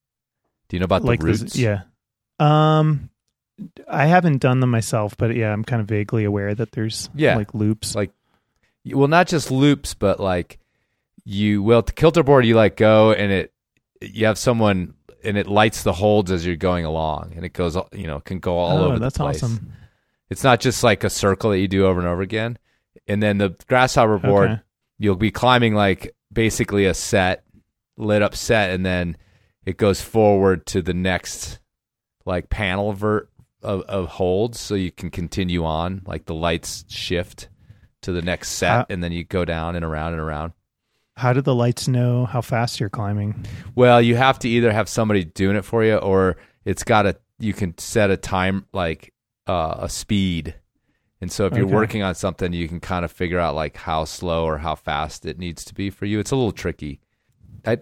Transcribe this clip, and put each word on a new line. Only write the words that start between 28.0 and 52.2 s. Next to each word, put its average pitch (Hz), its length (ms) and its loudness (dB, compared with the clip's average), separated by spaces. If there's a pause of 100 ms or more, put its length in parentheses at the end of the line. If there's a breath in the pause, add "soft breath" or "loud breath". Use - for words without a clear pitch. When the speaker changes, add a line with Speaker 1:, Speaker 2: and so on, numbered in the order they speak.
Speaker 1:
up 101 120 2
set, 107 360 0
and 92 160 -2
then 90 320 -2 (480)
it 92 100 -6
goes 98 240 2
forward 98 680 2
to 95 140 -2
the 87 120 -4
next, - 680 -6 (640)
like, 90 240 -4
panel 101 440 -2
ver-, 107 340 -2 (340)
of, 98 200 -4
of 92 260 -4
holds, 98 500 -2
so - 160 -8
you 95 160 -2
can 87 220 -12
continue 87 540 -4
on. 85 400 -4
Like, 82 220 -10
the 85 60 -8
lights 85 540 -4
shift - 600 -8 (540 soft breath)
to 92 100 -6
the 87 80 -4
next 87 300 -6
set, 90 180 -2
Speaker 2:
How 120 200 2
Speaker 1:
and 90 140 -6
then 85 80 -4
you 85 140 -6
go 92 180 -2
down 82 320 -4
and 85 80 -4
around 80 300 -6
and 80 80 -6
around. 78 320 -8 (640)
Speaker 2:
How 123 160 2
do 139 80 2
the 135 120 0
lights 120 360 0
know 123 360 2
how 123 140 -4
fast 117 400 -4
you're 110 80 -4
climbing? 104 580 -6 (300 loud breath)
Speaker 1:
Well, 120 260 8
you 117 140 4
have 131 240 2
to 127 80 -4
either 117 240 4
have 104 160 0
somebody 107 380 0
doing 98 320 0
it 95 80 -4
for 113 180 0
you, 107 140 4
or 95 400 2 (260 soft breath)
it's 95 220 -4
got 107 200 4
a, 92 120 0 (220)
you 110 120 -2
can 90 260 -6
set 101 320 0
a 95 60 2
time, 95 560 -2
like, 85 420 -6 (320)
uh, 82 340 -2
a 85 100 -6
speed. 87 680 -2 (640)
And 90 100 -10
so 101 160 -2
if 92 120 -2
you're 98 80 2
Speaker 2:
Okay. 95 100 2
Speaker 1:
working 107 280 0
on 92 120 -2
something, 90 380 -4